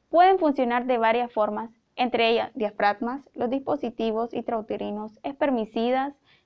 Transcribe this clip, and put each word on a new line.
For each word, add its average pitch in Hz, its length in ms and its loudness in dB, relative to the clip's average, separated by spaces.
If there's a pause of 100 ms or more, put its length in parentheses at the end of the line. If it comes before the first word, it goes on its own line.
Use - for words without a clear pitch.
pueden 370 300 6
funcionar 262 480 0
de 247 100 2
varias 226 340 2
formas, 214 380 -2 (260)
entre 233 340 2
ellas 220 260 0
diafragmas, 214 800 -2
los 233 160 -2
dispositivos 233 840 -4
intrauterinos, 214 880 -6
espermicidas, 262 920 -2 (300)